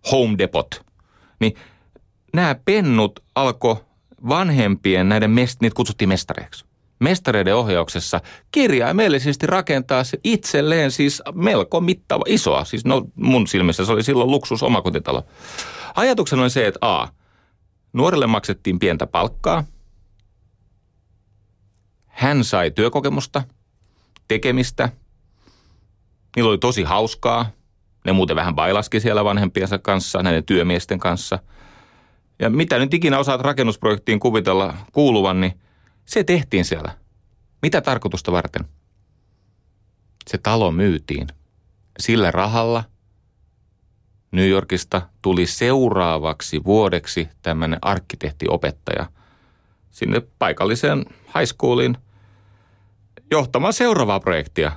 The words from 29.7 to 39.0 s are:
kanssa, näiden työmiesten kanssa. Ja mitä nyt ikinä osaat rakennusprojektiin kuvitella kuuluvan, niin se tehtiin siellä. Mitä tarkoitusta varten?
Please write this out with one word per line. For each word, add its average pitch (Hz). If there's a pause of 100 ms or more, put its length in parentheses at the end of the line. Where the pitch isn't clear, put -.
kanssa, 92
näiden 82
työmiesten 90
kanssa. 92 (1000)
Ja -
mitä 143
nyt 139
ikinä 160
osaat 131
rakennusprojektiin 113
kuvitella 95 (180)
kuuluvan, 101
niin 92 (460)
se 214
tehtiin 139
siellä. - (640)
Mitä -
tarkoitusta 98
varten? 85 (1600)